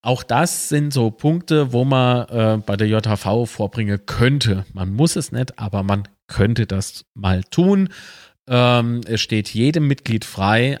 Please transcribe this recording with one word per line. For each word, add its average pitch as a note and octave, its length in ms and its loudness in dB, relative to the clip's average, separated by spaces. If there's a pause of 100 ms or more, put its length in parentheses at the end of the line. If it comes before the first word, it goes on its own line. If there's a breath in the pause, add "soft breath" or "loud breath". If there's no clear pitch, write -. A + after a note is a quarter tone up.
auch B2 180 0
das - 480 -2
sind D3 240 0
so A#2 160 2
Punkte, D3+ 640 0
wo A#2+ 100 2
man, B2 460 2
äh, A2 340 2
bei G2+ 140 -2
der G#2+ 100 2
J A2 200 0
H G#2+ 80 2
V A2 320 -2
vorbringen G2+ 580 -4
könnte. A#2+ 680 0
Man F#2+ 220 -6
muss D3 220 2
es D#3+ 160 -6
nicht, B2+ 260 -6
aber G2+ 240 -4
man G2+ 260 -2 (200)
könnte A2 400 0
das - 380 -6 (100)
mal F#2+ 280 0
tun. F#3+ 460 2 (580 loud breath)
Ähm, A#2+ 600 2
es A2+ 140 -2
steht G#2+ 280 -2
jedem D3 380 0
Mitglied A#2 380 -2
frei, A2+ 560 0